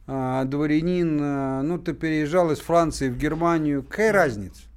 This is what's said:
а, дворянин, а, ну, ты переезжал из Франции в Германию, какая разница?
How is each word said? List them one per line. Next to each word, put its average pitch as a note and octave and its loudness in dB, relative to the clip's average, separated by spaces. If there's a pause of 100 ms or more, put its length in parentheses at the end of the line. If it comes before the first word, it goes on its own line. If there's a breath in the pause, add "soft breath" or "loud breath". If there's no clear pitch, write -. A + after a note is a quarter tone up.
а, C3 -2
дворянин, D#3 0
а, C#3 -2
ну, E3 -2
ты F3 -6
переезжал D#3 0
из C#3+ 0
Франции D#3+ 2
в B2 -6
Германию, D3+ 0
какая G#3+ 0
разница? B2 0 (140)